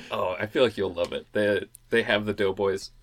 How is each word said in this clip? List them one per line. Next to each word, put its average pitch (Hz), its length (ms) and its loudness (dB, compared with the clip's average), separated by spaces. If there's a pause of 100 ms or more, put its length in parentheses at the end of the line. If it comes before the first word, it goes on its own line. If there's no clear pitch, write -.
(120)
Oh, 95 260 -2
I 104 80 -2
feel 127 180 2
like 110 120 2
you'll 95 160 -2
love 85 200 -2
it. 71 200 -6
They, 104 320 2 (260)
they 113 120 4
have 107 240 0
the 104 80 0
Doughboys. 98 560 0 (120)